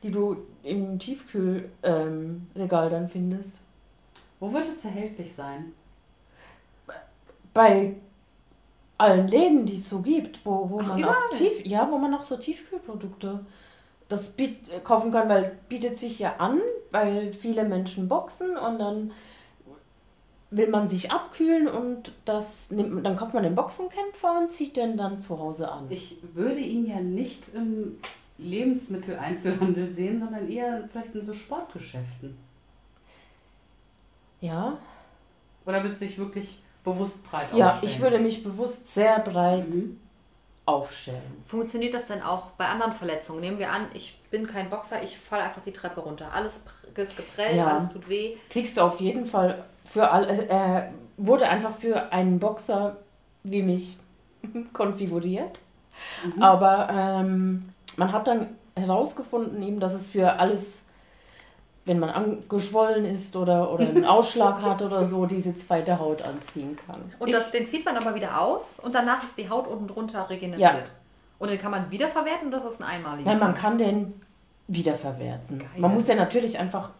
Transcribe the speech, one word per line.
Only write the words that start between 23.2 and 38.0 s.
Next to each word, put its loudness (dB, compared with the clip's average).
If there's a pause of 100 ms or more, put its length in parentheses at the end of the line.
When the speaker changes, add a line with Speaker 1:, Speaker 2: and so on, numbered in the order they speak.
Speaker 1:
man 2
den 2
Boxenkämpfer -2
und 0
zieht -6
den 0
dann -4
zu -8
Hause -6
an. -10
Speaker 2:
Ich -10 (180)
würde 0
ihn -2
ja -4
nicht -6
im -4 (400)
Lebensmitteleinzelhandel -2
sehen, -2
sondern -6
eher -4
vielleicht -12
in -8
so -10
Sportgeschäften. -12 (2000)
Speaker 1:
Ja. -4 (880)
Speaker 2:
Oder 0
willst -6
du -6
dich -10
wirklich -10 (220)
bewusst -4
breit -8
Speaker 1:
Ja, 8
Speaker 2:
aufstellen? 0
Speaker 1:
ich -2